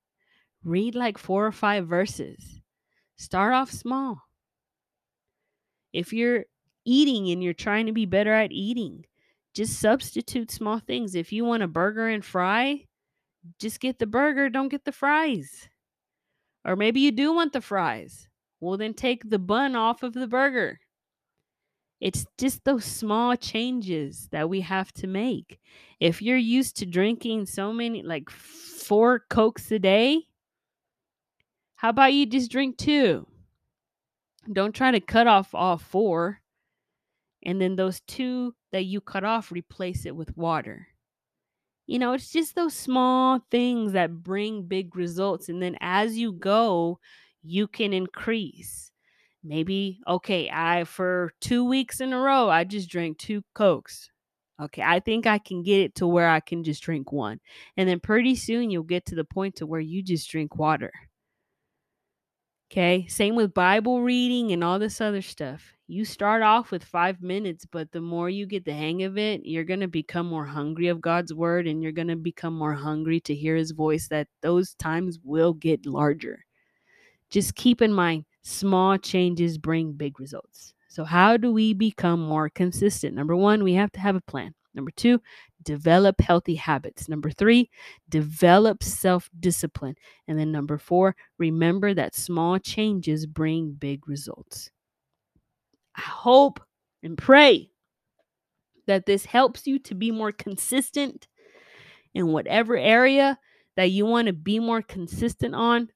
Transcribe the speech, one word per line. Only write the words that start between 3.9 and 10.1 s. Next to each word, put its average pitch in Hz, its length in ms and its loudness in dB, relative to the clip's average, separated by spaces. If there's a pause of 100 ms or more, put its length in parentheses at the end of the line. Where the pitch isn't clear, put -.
If - 200 -6
you're 233 340 0 (380)
eating 247 460 4
and 175 120 -2
you're 175 120 -2
trying 214 320 -2
to 220 60 -4
be 220 140 -2
better 202 260 2
at 220 200 2
eating, 196 540 -8 (480)
just 220 240 -4
substitute 233 720 -2